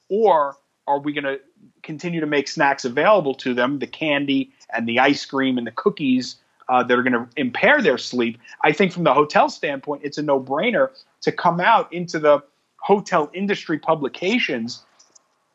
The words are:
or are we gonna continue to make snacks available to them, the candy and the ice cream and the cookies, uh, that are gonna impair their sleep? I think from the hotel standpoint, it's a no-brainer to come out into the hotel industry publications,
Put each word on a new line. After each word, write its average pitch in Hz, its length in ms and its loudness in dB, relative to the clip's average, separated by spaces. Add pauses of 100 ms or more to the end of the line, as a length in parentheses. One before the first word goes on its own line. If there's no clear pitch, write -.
or 175 480 2 (300)
are 143 140 0
we 147 140 -6
gonna 139 240 -4 (440)
continue 170 380 -8
to 156 80 -2
make 143 200 0
snacks 139 380 0
available 147 480 2
to 123 220 -4
them, 127 240 0
the 120 80 -6
candy 143 640 -2 (200)
and 117 160 -4
the 117 120 0
ice 139 260 2
cream 131 320 -2
and 120 80 -4
the 113 60 -8
cookies, 127 640 -2 (320)
uh, 127 160 2
that 123 120 2
are 123 60 2
gonna 123 340 0
impair 180 460 2
their 135 160 2
sleep? 117 400 -4 (260)
I 156 80 4
think 180 200 0
from 175 120 -6
the 135 120 4
hotel 196 340 4
standpoint, 143 540 -8
it's 147 160 -8
a - 20 -4
no-brainer 143 680 0 (320)
to 156 100 0
come 170 280 0
out 196 320 2
into 170 280 -6
the 147 240 4 (340)
hotel 185 560 0
industry 185 460 -4
publications, 151 1040 -2 (720)